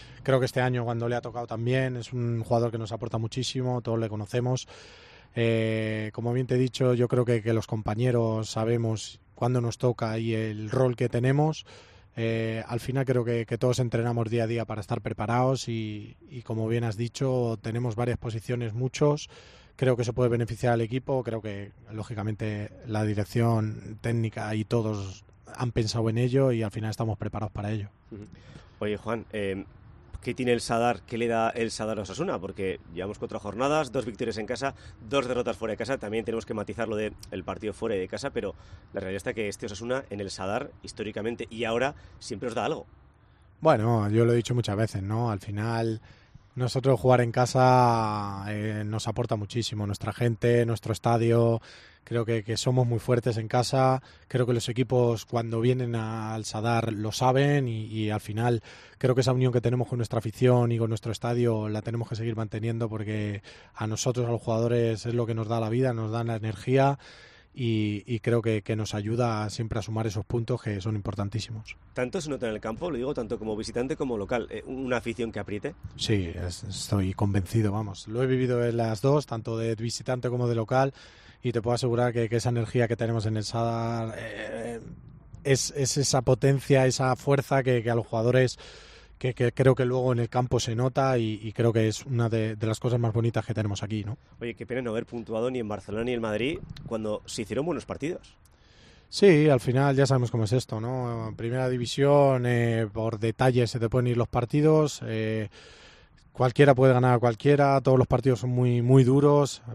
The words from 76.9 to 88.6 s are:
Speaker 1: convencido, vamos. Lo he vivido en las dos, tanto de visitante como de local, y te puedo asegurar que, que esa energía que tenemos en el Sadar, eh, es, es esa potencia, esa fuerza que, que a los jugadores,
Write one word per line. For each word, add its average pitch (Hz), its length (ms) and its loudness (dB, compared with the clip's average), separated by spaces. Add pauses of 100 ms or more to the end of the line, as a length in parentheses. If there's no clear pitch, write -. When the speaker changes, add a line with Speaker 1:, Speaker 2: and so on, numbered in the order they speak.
Speaker 1:
convencido, 101 580 0
vamos. 101 360 -8
Lo 113 140 -4
he 131 60 2
vivido 127 360 2
en 117 140 0
las 113 240 -2
dos, 139 240 4
tanto 113 320 -6
de 113 160 0
visitante 120 560 -4
como 123 180 0
de 117 60 0
local, 127 400 2 (480)
y 123 100 -2
te 113 100 0
puedo 120 120 0
asegurar 120 400 2
que, 117 160 0
que 117 60 -2
esa 120 140 0
energía 117 380 2
que 117 80 0
tenemos 113 300 -2
en 110 120 0
el 107 60 -2
Sadar, 117 720 -4
eh, 113 640 -10 (640)
es, 135 320 2
es 139 220 0
esa 135 240 2
potencia, 135 640 4
esa 131 300 2
fuerza 135 480 0
que, 123 180 2
que 110 80 -2
a 117 60 2
los 117 100 0
jugadores, 123 540 2 (580)